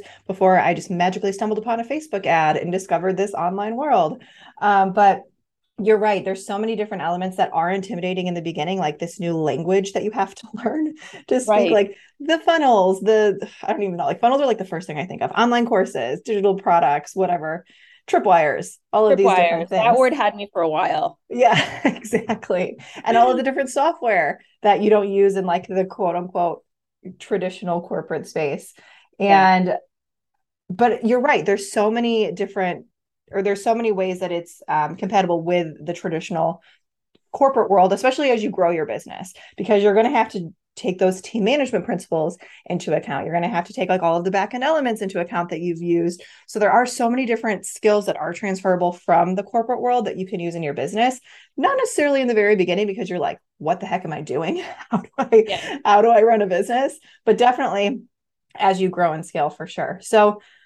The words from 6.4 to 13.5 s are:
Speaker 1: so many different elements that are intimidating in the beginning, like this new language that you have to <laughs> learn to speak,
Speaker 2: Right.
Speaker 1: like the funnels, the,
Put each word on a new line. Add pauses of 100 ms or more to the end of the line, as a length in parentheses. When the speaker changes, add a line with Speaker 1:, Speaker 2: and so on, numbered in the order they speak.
Speaker 1:
so
many
different
elements
that
are
intimidating
in
the
beginning,
like
this
new
language
that
you
have
to
<laughs>
learn (340)
to
speak,
Speaker 2:
Right.
Speaker 1:
like (240)
the
funnels,
the, (140)